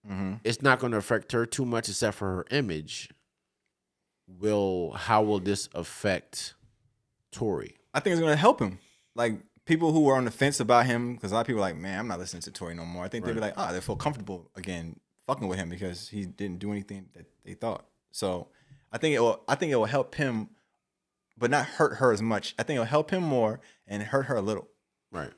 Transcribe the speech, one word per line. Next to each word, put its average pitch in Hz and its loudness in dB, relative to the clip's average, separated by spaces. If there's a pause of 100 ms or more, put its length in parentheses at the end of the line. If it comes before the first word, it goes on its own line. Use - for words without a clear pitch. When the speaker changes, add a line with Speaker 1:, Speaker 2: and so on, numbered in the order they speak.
Speaker 1:
Mm-hmm. 95 -6
Speaker 2:
It's 113 -2
not 131 6
gonna 120 0
affect 104 -2
her 117 2
too 131 -4
much 113 -2
except 104 0
for 95 -2
her - -6
image. 92 -4 (1160)
Will, 92 2
how 110 4
will 107 4
this 98 -2
affect - -4 (760)
Tory? 92 -4 (180)
Speaker 1:
I 143 2
think 185 2
it's 165 4
gonna 151 6
help 214 6
him. 95 -2 (360)
Like, 117 0 (240)
people 165 4
who 156 6
were 135 8
on 127 2
the 110 -2
fence 139 2
about 120 6
him, 120 -2
'cause 98 -6
a 107 0
lot 117 2
of 113 -2
people 117 0
are 98 2
like, 80 -6
"Man, 92 -6
I'm 117 -6
not 90 -6
listening 87 -10
to - -14
Tory 85 -10
no 85 -10
more." 87 -8
I 92 -8
think 113 -6
they'll 117 -2
be 110 -2
Speaker 2:
Right. 104 -4
Speaker 1:
like, - -8
"Ah, 98 -4
they 90 -4
feel 104 -4
comfortable 101 -6
again 90 -10 (280)
fucking 113 -4
with 92 -4
him 85 -6
because 90 -10
he 101 -8
didn't 90 -10
do 104 -6
anything 98 -10
that 85 -20 (180)
they 98 -16
thought." - -6 (260)
So 90 -4 (440)
I 117 -8
think 151 2
it 117 2
will, 113 4
I 143 2
think 156 -2
it 131 2
will 110 4
help 131 -2
him, 120 -2 (880)
but 120 2
not 139 2
hurt - 0
her 127 6
as 104 2
much. 113 -2
I - -2
think 151 -2
it'll 117 0
help 147 0
him 185 0
more 123 2 (280)
and 104 -6
hurt 135 0
her 139 0
a 104 0
little. 101 -2 (420)
Speaker 2:
Right. 80 -8